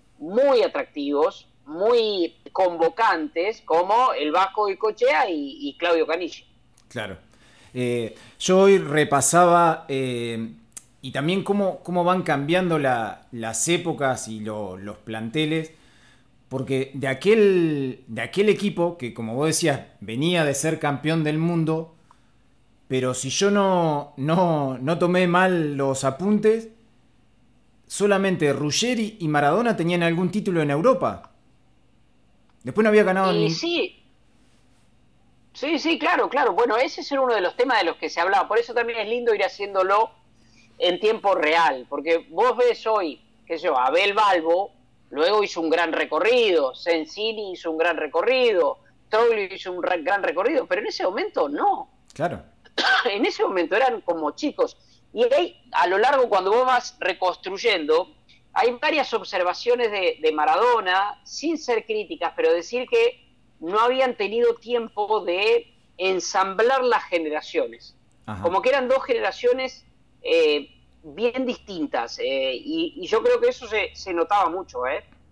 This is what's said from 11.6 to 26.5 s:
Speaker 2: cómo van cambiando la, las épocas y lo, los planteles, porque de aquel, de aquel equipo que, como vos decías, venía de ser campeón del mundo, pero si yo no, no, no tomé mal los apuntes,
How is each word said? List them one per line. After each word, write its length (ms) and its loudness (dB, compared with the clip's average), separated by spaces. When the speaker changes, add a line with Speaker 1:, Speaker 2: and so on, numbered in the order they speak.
Speaker 2:
cómo 220 -2
van 200 2
cambiando 540 0
la, 540 -2
las 360 -6
épocas 600 -2
y 120 -10
lo, 380 -8
los 200 -14
planteles, 760 -6
porque 460 -4
de 120 -6
aquel, 1040 2
de 140 -6
aquel 260 0
equipo 500 0
que, 160 -10
como 220 -8
vos 100 0
decías, 360 0
venía 440 -2
de 100 0
ser 260 -4
campeón 420 -2
del 160 0
mundo, 560 -2
pero 260 -2
si 160 -6
yo 220 0
no, 640 0
no, 640 0
no 200 -2
tomé 300 2
mal 480 2
los 260 -2
apuntes, 680 0